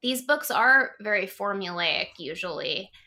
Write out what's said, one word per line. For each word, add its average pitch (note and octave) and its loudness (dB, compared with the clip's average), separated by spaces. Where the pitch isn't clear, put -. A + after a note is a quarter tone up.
these B3+ -4
books D4 0
are B3+ 6
very G#3 0
formulaic F3+ -2
usually. E3 -6